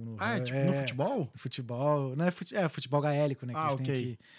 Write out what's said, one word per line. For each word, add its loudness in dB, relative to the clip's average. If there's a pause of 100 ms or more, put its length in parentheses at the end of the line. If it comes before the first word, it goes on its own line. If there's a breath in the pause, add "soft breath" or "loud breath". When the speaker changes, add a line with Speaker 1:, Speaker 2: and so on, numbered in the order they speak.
Speaker 1:
no, -8
Speaker 2:
Ah, 0
é 0
tipo -2
no 4
Speaker 1:
é, 2
Speaker 2:
futebol? -2
Speaker 1:
no -18
futebol, 0
não 2
é 4
fute-, -8
é 2
futebol 0
gaélico, 2
né, -4
que -2
Speaker 2:
Ah, 0
Speaker 1:
eles 2
têm -2
Speaker 2:
ok. 0
Speaker 1:
aqui. -6 (200 loud breath)